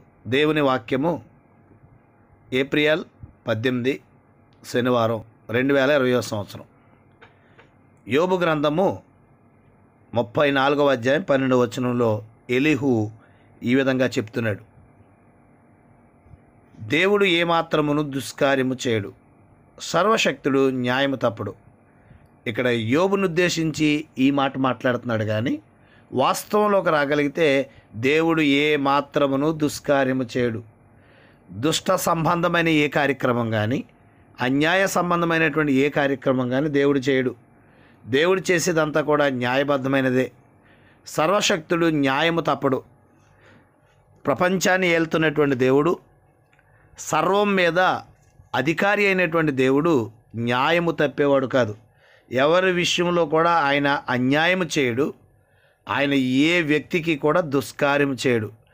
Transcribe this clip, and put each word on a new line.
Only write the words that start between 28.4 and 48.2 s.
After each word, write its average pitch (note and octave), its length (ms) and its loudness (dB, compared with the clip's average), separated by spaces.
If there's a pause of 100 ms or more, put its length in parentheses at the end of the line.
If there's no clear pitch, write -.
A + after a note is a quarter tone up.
ఏ D3 340 2
మాత్రమును C#3+ 760 0
దుష్కార్యము C#3 760 -2 (120)
చేయడు. A2+ 260 -2 (880)
దుష్ట D3 400 -2
సంబంధమైన E3+ 760 0
ఏ D3+ 200 2
కార్యక్రమం B2+ 640 0
కానీ, A2+ 320 -2 (580)
అన్యాయ D#3 460 2
సంబంధమైనటువంటి E3 840 0
ఏ C3+ 160 2
కార్యక్రమం C3+ 600 -2
కానీ C#3 200 -2
దేవుడు C#3 300 2
చేయడు. C3 360 0 (680)
దేవుడు E3 460 0
చేసేదంతా D#3 500 0
కూడా D3 280 2
న్యాయబద్ధమైనదే. C3 1040 0 (760)
సర్వశక్తుడు E3+ 800 0
న్యాయము D#3 560 0
తప్పడు. C3+ 420 -2 (1400)
ప్రపంచాన్ని F#3 600 0
ఏలుతున్నటువంటి D#3+ 680 0
దేవుడు, C3+ 440 2 (1000)
సర్వం G3 560 0
మీద F3 240 2 (760)